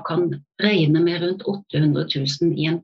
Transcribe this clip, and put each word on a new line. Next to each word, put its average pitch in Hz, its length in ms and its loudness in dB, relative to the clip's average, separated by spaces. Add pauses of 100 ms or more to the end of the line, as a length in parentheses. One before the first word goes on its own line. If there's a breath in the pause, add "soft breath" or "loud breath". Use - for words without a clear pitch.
kan 170 220 0 (340)
regne 165 400 4
med 170 200 0
rundt 185 200 -4
åtte 196 380 -4
hundre 147 260 2
tusen 143 480 -2
i 151 140 -2
en 170 140 -2